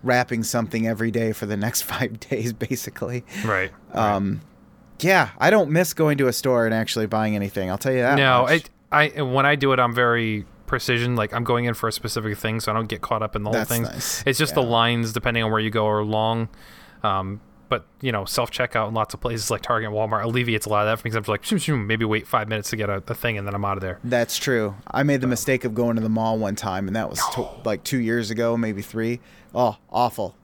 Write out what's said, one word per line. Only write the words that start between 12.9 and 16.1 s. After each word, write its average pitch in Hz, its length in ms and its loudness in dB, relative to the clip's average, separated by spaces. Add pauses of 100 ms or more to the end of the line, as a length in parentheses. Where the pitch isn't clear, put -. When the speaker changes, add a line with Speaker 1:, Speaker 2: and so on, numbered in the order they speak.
Speaker 2:
caught 110 200 -2
up 107 140 -6
in 104 60 -4
the 107 80 -4
whole 110 80 0
Speaker 1:
That's 110 100 -2
Speaker 2:
thing. 117 140 0
Speaker 1:
nice. - 420 -6
Speaker 2:
It's 135 140 2
just 151 160 0
the 143 80 2
Speaker 1:
Yeah. 120 60 0
Speaker 2:
lines, 117 440 2
depending 117 300 0
on 110 80 0
where 110 100 2
you 110 80 0
go, 107 180 2
are 107 160 2
long. 110 460 0 (540)